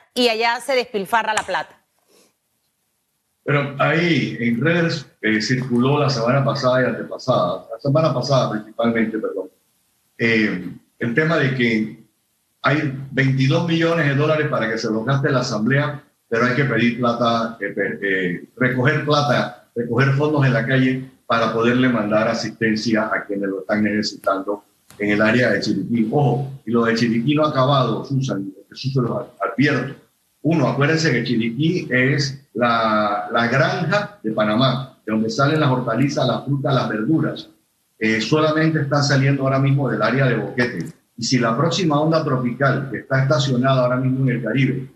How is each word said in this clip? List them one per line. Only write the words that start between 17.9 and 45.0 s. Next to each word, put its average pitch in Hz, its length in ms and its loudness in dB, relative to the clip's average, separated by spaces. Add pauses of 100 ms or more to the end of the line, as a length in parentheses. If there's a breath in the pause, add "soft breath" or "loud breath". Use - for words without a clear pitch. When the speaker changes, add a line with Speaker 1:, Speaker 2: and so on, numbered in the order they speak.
Speaker 2:
eh, 92 560 -2
recoger 127 480 0
plata, 147 720 0
recoger 120 380 0
fondos 147 340 2
en 120 60 2
la 113 120 0
calle 131 460 0 (160)
para 113 260 0
poderle 123 360 2
mandar 107 380 0
asistencia 110 840 -2
a 95 120 -4
quienes 98 240 -4
lo 95 100 -4
están 107 240 -2
necesitando 101 800 -2 (340)
en 104 140 -2
el 104 100 2
área 113 300 2
de 101 80 0
Chiriquí. 107 520 -2
Ojo, 135 400 0 (140)
y 113 60 -6
lo 117 140 2
de 113 100 2
Chiriquí 117 400 2
no 151 100 2
ha 151 40 0
acabado, 127 560 0
Susan, 104 460 -4 (200)
eso - 180 -8
se 135 120 0
los 110 100 0
ad-, - 400 -6
advierto. 139 420 0 (480)
Uno, 151 260 0
acuérdense 156 440 0
que 117 120 0
Chiriquí 123 680 -2
es 127 500 0 (120)
la, 110 800 0
la 117 160 2
granja 170 760 0
de - 80 -2
Panamá, 107 720 0
de 107 60 -6
donde 110 180 0
salen 151 300 2
las 135 100 2
hortalizas, 127 580 0
las 110 180 -2
frutas, 135 280 -2
las 113 140 0
verduras. 113 640 -2 (480)
Eh, 110 240 0
solamente 156 580 2
está 139 220 0
saliendo 135 420 2
ahora 131 160 2
mismo 135 300 2
del 107 120 -2
área 123 260 2
de 113 80 2
Boquete. 104 500 -4 (320)
Y 110 60 -10
si 123 160 2
la 117 180 0
próxima 160 420 2
onda 160 240 2
tropical, 131 680 0
que 101 80 -6
está 135 240 0
estacionada 135 580 2
ahora 123 140 2
mismo 131 340 0
en 110 60 0
el 107 80 -4
Caribe, 120 520 0